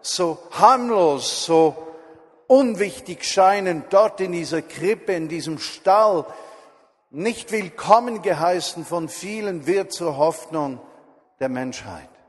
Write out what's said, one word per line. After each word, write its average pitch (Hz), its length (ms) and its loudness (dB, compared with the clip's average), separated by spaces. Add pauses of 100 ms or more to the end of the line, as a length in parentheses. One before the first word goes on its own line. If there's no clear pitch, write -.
so 165 360 -4 (140)
harmlos, 208 920 4
so 160 300 4 (720)
unwichtig 208 760 2
scheinen, 190 640 2
dort 208 300 4
in 185 140 -2
dieser 160 280 -4
Krippe, 190 520 -4
in 160 160 -4
diesem 156 280 -8
Stall, 196 680 2 (880)
nicht 196 400 -6
willkommen 214 680 0
geheißen 170 640 -2
von 170 260 -6
vielen, 196 580 -8
wird 190 260 -2
zur 160 240 -6
Hoffnung 147 640 -4 (580)
der 135 100 -4
Menschheit. 120 600 -10 (200)